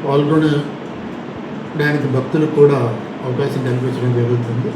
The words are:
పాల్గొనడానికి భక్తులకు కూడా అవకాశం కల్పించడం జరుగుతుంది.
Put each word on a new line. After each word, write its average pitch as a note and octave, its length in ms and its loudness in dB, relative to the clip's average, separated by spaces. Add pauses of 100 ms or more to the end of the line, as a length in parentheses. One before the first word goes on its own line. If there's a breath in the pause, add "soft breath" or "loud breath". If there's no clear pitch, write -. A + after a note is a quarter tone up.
పాల్గొనడానికి D3 2000 -2
భక్తులకు D#3 440 0
కూడా C#3+ 200 8 (460)
అవకాశం C3+ 420 -2
కల్పించడం B2 520 0
జరుగుతుంది. A#2+ 560 0